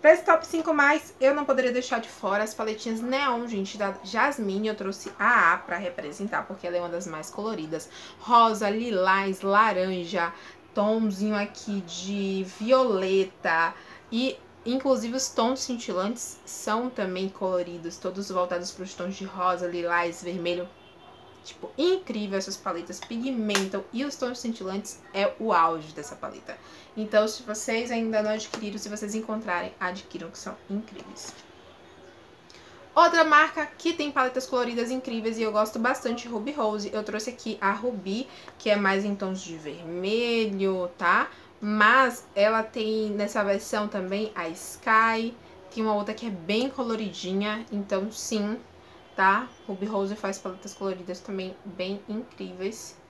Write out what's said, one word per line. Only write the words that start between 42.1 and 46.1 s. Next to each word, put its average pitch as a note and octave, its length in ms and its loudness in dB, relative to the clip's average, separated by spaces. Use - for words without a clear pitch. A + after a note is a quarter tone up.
ela G#3+ 280 4
tem A3 480 -2
nessa G#3 320 0
versão G#3 440 0
também G3+ 460 -4
a E3+ 160 -6
Sky, A3+ 880 2
tem A3 100 -2
uma G#3+ 100 2
outra G#3 180 0